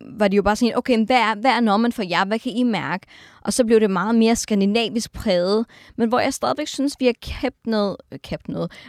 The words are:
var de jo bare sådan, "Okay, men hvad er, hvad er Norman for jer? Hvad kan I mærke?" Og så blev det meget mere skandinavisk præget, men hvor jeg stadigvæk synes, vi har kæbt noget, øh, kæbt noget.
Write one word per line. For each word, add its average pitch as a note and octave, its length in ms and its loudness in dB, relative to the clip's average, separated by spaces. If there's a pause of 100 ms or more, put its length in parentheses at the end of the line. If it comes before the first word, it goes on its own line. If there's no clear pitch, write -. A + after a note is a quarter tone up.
var G3+ 260 -2
de F#3+ 80 0
jo G3+ 60 4
bare G3+ 140 2
sådan, - 220 0
"Okay, B3 180 0
men A3 100 2
hvad B3+ 120 2
er, A3 180 0
hvad A#3 160 0
er A3+ 80 2
Norman A3+ 320 2
for A3+ 120 -6
jer? F3 220 0
Hvad G#3+ 140 -2
kan B3+ 120 -8
I A#3+ 120 -2
mærke?" F3+ 420 -4 (360)
Og - 120 -4
så B3+ 120 2
blev A3 140 6
det G#3+ 100 2
meget F#3+ 260 0
mere A3+ 200 4
skandinavisk G#3+ 760 0
præget, G3 520 0 (320)
men A#3 120 0
hvor B3 100 0
jeg C4+ 140 -2
stadigvæk C#4 340 -4
synes, C#4 320 -4
vi B3+ 60 2
har A#3+ 160 4
kæbt - 460 -8
noget, G#3 300 -2 (140)
øh, C3+ 80 -14
kæbt - 300 -12
noget. E3 220 -6 (180)